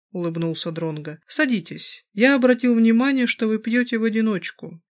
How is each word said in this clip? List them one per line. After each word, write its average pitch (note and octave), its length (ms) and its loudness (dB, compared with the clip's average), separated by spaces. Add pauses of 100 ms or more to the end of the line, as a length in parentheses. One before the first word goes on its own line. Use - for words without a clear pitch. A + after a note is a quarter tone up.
(120)
улыбнулся E3 580 -4
Дронго. D#3 580 -8
«Садитесь. - 880 -4
Я B3+ 220 4
обратил B3 400 4
внимание, A#3+ 500 4
что A#3 220 -2
вы A3 100 -2
пьёте A#3+ 400 -2
в A3 60 -2
одиночку. G#3+ 760 -4 (120)